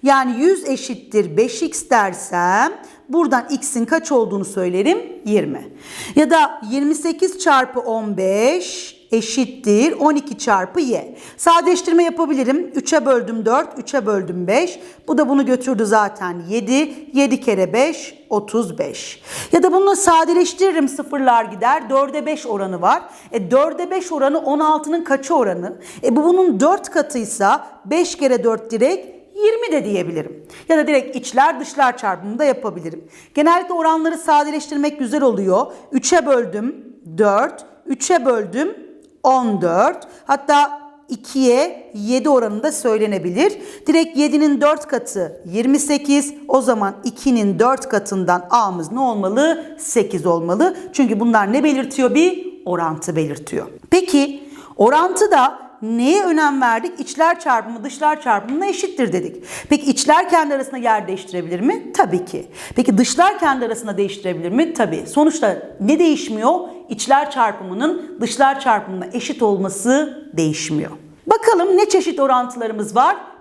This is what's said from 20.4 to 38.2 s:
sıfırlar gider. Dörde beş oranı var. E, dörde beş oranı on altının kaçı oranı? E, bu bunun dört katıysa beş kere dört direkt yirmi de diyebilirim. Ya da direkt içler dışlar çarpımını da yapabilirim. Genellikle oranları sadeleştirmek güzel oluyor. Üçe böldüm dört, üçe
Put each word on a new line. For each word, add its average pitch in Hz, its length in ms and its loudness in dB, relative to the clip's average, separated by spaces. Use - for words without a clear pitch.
sıfırlar 262 580 0
gider. 220 440 -2
Dörde 277 360 0
beş 302 200 -4
oranı 190 360 -4
var. 254 200 4
E, 202 200 -4
dörde 330 400 2
beş 359 200 -4
oranı 285 280 0
on 294 200 -2
altının 311 440 0
kaçı 269 320 0
oranı? 190 440 -2
E, 233 120 2
bu 302 80 2
bunun 349 360 4
dört 359 300 2
katıysa 233 800 -2
beş 330 300 0
kere 254 280 2
dört 220 280 -2
direkt 262 480 -2
yirmi 453 340 2
de 269 140 0
diyebilirim. 175 600 -6
Ya 320 80 4
da 294 100 2
direkt 262 280 0
içler 262 440 0
dışlar 254 380 0
çarpımını 202 420 -6
da 302 40 2
yapabilirim. 175 640 -4
Genellikle 349 400 2
oranları 320 440 0
sadeleştirmek 294 840 0
güzel 262 220 -2
oluyor. 202 440 2
Üçe 302 340 2
böldüm 240 720 -2
dört, 208 480 2
üçe 277 400 0